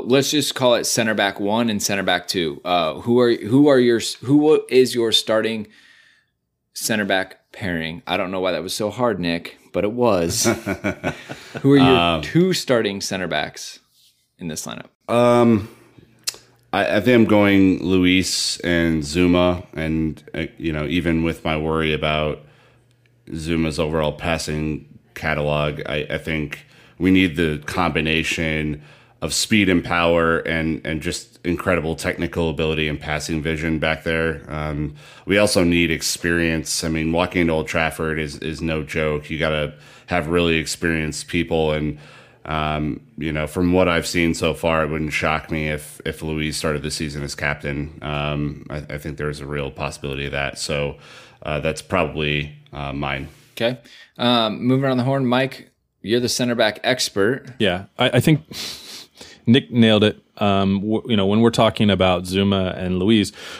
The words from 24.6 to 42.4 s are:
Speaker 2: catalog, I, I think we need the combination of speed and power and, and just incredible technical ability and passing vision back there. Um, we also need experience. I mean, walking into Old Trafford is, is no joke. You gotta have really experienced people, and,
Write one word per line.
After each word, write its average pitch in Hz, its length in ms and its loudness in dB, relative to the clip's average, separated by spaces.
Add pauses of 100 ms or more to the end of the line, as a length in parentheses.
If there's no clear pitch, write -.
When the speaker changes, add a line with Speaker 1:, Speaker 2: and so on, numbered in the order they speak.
Speaker 2:
catalog, 76 720 -2
I, 73 220 -4
I 78 80 -4
think 76 480 -6 (340)
we 90 120 4
need 92 240 4
the 78 300 0
combination 78 1160 -2 (400)
of 80 120 -6
speed 104 340 2
and 87 160 2
power 85 560 2
and, 80 460 -4
and 78 160 -4
just - 420 -10
incredible 82 520 -2
technical 82 540 -4
ability 78 380 -2
and 71 120 -4
passing 76 420 -4
vision 80 380 -2
back 78 240 -2
there. 82 440 -2
Um, 76 460 -6 (320)
we 98 140 4
also 104 240 4
need 87 260 4
experience. 82 920 -2
I 82 60 -4
mean, 80 220 -2
walking 87 300 0
into 82 120 2
Old 78 140 -2
Trafford 78 520 -2
is, 73 200 -8
is 76 220 -6
no 80 220 -4
joke. 76 460 -4
You 78 100 -6
gotta 76 340 -2 (340)
have 85 200 -2
really 85 300 2
experienced 78 720 -4
people, 82 440 -2
and, 76 260 -4 (480)